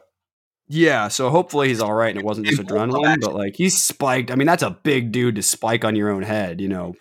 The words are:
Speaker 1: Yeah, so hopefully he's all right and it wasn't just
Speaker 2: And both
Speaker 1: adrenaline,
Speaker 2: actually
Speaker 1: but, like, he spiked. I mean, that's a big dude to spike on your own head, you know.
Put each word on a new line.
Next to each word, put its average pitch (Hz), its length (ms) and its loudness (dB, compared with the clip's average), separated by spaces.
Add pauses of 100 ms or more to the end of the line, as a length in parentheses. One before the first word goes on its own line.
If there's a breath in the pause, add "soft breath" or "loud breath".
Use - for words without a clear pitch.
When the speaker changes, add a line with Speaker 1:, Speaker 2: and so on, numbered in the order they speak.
(680)
Speaker 1:
Yeah, 147 420 2
so 127 200 -2
hopefully 147 400 2
he's 117 140 0
all 107 100 0
right 113 160 2
and 101 100 -4
it 98 60 -6
wasn't 107 220 -2
just 151 120 2
Speaker 2:
And 98 100 -4
both 101 100 -2
Speaker 1:
adrenaline, 127 280 0
Speaker 2:
actually 156 200 0
Speaker 1:
but, 78 80 -4
like, 98 220 -6
he 180 120 2
spiked. 131 600 -2
I 123 40 -4
mean, 139 120 2
that's 170 160 4
a 107 80 -2
big 123 420 -2
dude 123 240 0
to 101 60 -4
spike 117 420 -2
on 110 100 2
your 104 160 0
own 98 120 -2
head, 98 380 -4
you 98 80 -4
know. 90 320 -6